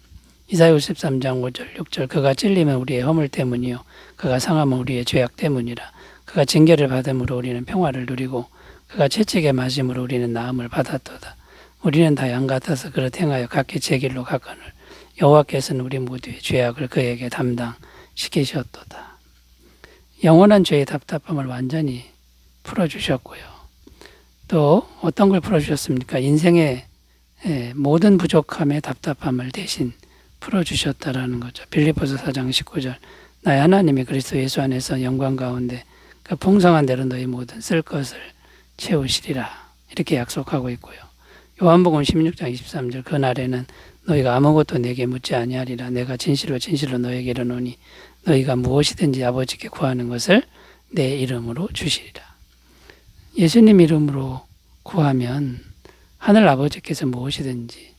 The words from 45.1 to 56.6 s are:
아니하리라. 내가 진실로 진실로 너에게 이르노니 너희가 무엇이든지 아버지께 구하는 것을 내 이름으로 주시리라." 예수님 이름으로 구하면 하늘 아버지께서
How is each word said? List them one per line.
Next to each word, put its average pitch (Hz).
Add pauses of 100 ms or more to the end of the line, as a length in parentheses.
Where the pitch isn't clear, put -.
아니하리라. 123
내가 123
진실로 139
진실로 139
너에게 123
이르노니 123 (480)
너희가 135
무엇이든지 131
아버지께 127
구하는 123
것을 147 (480)
내 139
이름으로 123
주시리라." - (1120)
예수님 208
이름으로 139 (420)
구하면 135 (540)
하늘 208
아버지께서 147